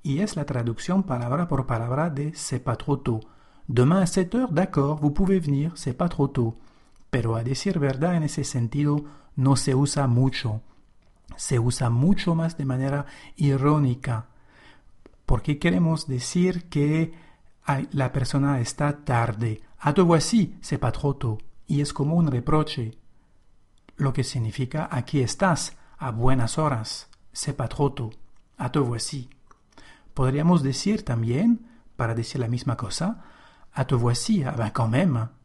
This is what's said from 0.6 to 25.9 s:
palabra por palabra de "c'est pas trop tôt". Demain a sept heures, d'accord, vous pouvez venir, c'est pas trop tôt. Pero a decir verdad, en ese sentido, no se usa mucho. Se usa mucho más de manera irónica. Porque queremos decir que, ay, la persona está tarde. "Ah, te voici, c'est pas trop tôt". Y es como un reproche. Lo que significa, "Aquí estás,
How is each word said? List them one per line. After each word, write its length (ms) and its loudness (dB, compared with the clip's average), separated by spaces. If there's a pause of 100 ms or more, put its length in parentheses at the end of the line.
palabra 440 -2
por 180 0
palabra 460 -2
de 240 -4
"c'est 280 -6
pas 140 -2
trop 240 -2
tôt". 240 -2 (420)
Demain 360 4
a 20 4
sept 300 0
heures, 180 0
d'accord, 480 2
vous 120 2
pouvez 260 4
venir, 360 0
c'est 220 -6
pas 120 0
trop 220 0
tôt. 280 -2 (500)
Pero 260 0
a 80 -2
decir 360 -2
verdad, 360 0
en 80 2
ese 200 -2
sentido, 600 0 (320)
no 200 6
se 200 0
usa 320 2
mucho. 540 0 (760)
Se 220 -2
usa 300 0
mucho 460 2
más 220 -2
de 80 -4
manera 400 -2 (320)
irónica. 920 2 (960)
Porque 340 2
queremos 480 2
decir 600 -2
que, 440 0 (500)
ay, 300 -2
la 180 0
persona 480 0
está 460 -2
tarde. 560 0 (180)
"Ah, 140 0
te 80 4
voici, 600 4
c'est 180 -6
pas 120 0
trop 260 -2
tôt". 220 -4 (280)
Y 140 0
es 120 -4
como 220 -2
un 120 4
reproche. 680 0 (1000)
Lo 160 0
que 100 -2
significa, 680 -4
"Aquí 300 -2
estás, 560 0 (200)